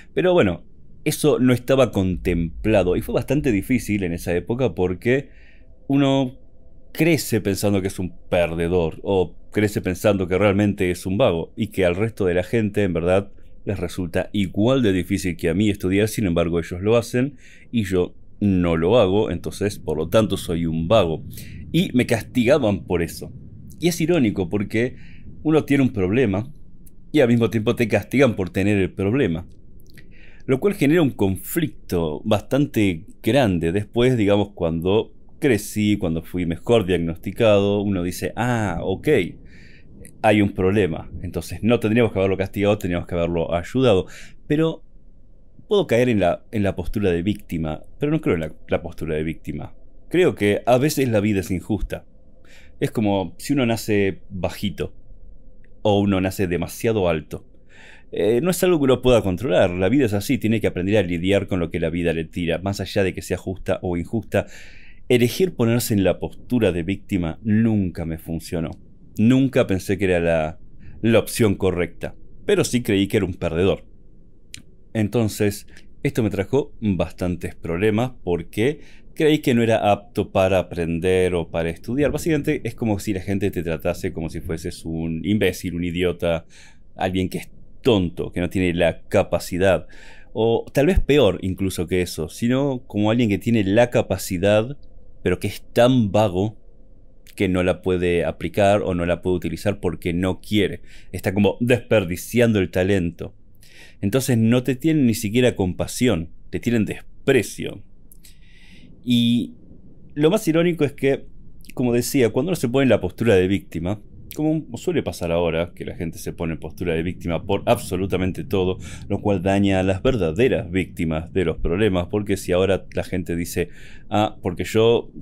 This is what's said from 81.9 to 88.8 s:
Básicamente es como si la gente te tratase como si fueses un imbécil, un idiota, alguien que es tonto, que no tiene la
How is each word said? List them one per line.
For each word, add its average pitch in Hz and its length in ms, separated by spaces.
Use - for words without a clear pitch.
Básicamente 147 540
es 117 100
como 107 240
si 101 140
la 92 80
gente 101 280
te 90 140
tratase 85 500
como 82 160
si 82 120
fueses 85 440
un 82 400
imbécil, 95 500
un 85 80
idiota, 85 640
alguien 92 340
que 85 100
es - 120
tonto, 98 500
que - 100
no 90 80
tiene 92 240
la 82 340